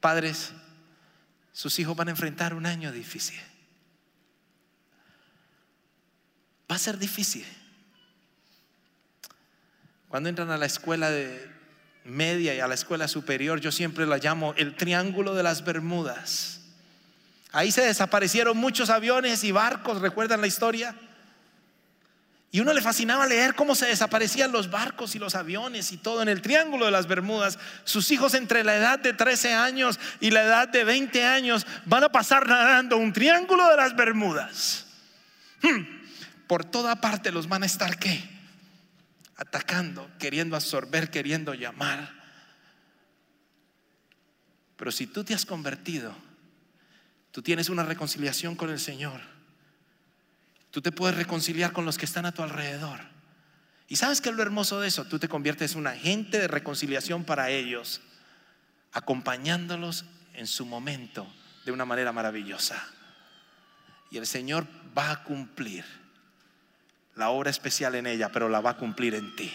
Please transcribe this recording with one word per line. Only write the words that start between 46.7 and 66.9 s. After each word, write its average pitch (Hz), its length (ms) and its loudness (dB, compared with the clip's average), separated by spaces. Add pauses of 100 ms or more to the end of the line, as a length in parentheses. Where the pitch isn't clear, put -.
tú - 100 -14
tienes 165 300 0
una 175 120 -2
reconciliación 156 760 -4
con 165 120 -6
el 151 100 -6
Señor. 135 440 -10 (1500)
Tú 147 100 -6
te 170 100 -2
puedes 175 260 0
reconciliar 170 560 -2
con 175 120 -4
los 151 140 -4
que 151 80 -6
están 175 180 -6
a 175 80 -4
tu 170 100 -8
alrededor. 147 580 -8 (880)
¿Y 139 80 -6
sabes 269 260 0
qué 247 80 -2
es 220 40 -6
lo 220 80 0
hermoso 202 380 -2
de 202 80 -2
eso? 151 160 -4
Tú 156 140 -6
te 165 100 -4
conviertes 147 440 -4
en 160 80 -6
un 147 60 -4
agente 185 520 -2
de 185 100 0
reconciliación 147 760 -4
para 139 260 -2
ellos, 123 500 -6 (920)
acompañándolos 165 1120 -6 (260)
en 117 140 -14
su - 180 -6
momento 120 680 -10 (360)
de 123 60 -6
una 127 120 -4
manera 123 280 -2
maravillosa. 107 680 -6 (1300)
Y - 60 -14
el 113 100 -8
Señor 143 400 -6 (300)
va 143 140 -2
a 151 140 -8
cumplir 120 600 -10 (1300)